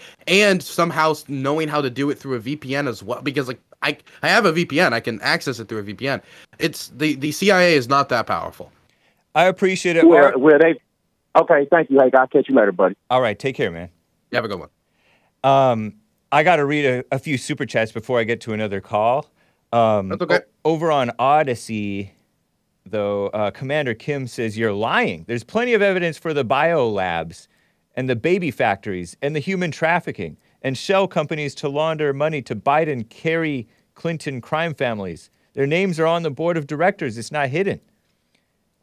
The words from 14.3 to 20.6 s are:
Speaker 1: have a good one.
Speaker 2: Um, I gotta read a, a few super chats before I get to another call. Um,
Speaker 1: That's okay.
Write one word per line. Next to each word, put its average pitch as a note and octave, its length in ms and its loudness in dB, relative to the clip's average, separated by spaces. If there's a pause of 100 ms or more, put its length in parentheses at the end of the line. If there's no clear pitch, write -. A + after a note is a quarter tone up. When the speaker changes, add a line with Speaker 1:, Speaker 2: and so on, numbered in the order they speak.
Speaker 1:
have A#2 100 -2
a G#2+ 40 -8
good F#2+ 100 -8
one. D2 100 -16 (720)
Speaker 2:
Um, B2+ 500 2 (380)
I D3 100 4
gotta D#3 240 4
read D3 180 0
a, B2 280 0
a C3 80 -2
few C#3 180 -4
super C#3+ 260 -6
chats A2 280 -2
before A#2+ 280 -2
I A2+ 40 2
get A2+ 180 -4
to A2 120 -8
another G#2 280 -4
call. A2+ 480 0 (420)
Um, A2 380 2
Speaker 1:
That's - 140 -6
okay. F3 160 2 (260)